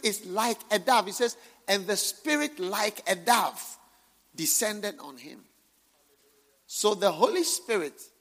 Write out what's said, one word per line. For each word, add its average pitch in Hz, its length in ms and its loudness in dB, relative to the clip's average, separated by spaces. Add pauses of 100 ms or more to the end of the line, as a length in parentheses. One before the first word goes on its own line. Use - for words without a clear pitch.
is 208 220 -2
like 214 320 -2 (140)
a 208 80 4
dove. 220 260 4
He 202 60 -8
says, 233 240 -2 (320)
"And 196 180 2
the 196 120 0
Spirit 294 600 -2
like 208 500 -2
a 190 60 2
dove 185 640 0 (580)
descended 208 640 -2
on 143 180 -18
him." 127 220 -18 (1300)
So 208 280 2
the 185 160 2
Holy 339 320 2
Spirit 185 580 -2 (200)